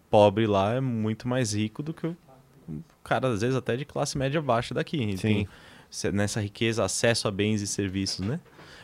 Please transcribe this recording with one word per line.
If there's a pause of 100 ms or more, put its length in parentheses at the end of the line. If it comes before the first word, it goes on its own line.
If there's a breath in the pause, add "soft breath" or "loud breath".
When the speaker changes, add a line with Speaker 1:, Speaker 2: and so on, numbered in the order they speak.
Speaker 1:
pobre
lá
é
muito
mais
rico
do
que
o (840)
cara,
às
vezes,
até
de
classe
média
baixa
daqui.
Ele
Speaker 2:
Sim.
Speaker 1:
tem (420 loud breath)
ce-,
nessa
riqueza,
acesso
a
bens
e
serviços,
né? (440 loud breath)